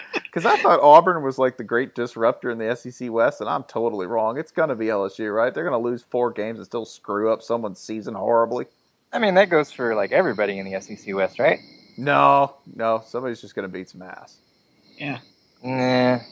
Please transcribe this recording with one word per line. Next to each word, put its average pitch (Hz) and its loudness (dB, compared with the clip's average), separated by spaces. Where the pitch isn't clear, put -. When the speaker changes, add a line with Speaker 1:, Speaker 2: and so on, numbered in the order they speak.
Speaker 1:
<laughs> - -8
'cause 170 -2
I 403 4
thought - 4
Auburn 165 8
was, 135 -4
like, 131 0
the 123 -8
great 117 -2
disruptor 123 -2
in 117 -4
the 110 -4
S 120 -4
E 127 -14
C 127 -10
West, 117 2
and 107 -6
I'm 156 -4
totally 107 -4
wrong. 113 -2
It's 165 -10
gonna 156 -2
be 110 -4
L 101 0
S 98 -8
U, 110 -6
right? 113 0
They're 160 -6
gonna 156 -2
lose 120 -4
four 120 -2
games 110 -8
and 104 -16
still 113 -8
screw 107 -4
up 110 -4
someone's 113 -6
season 110 -10
horribly. 117 0
Speaker 2:
I 247 -4
mean, 208 0
that 190 6
goes 156 2
for, 120 -2
like, 101 -2
everybody 110 0
in 98 -8
the 95 -12
S 95 -8
E 107 -16
C 101 -10
West, 95 -2
right? 156 2
Speaker 1:
No, 139 4
no, 113 0
somebody's 123 -8
just - -18
gonna 98 -6
beat 92 -12
some 92 -20
ass. - -20
Speaker 3:
Yeah. 143 -10
Speaker 2:
Nah. 127 0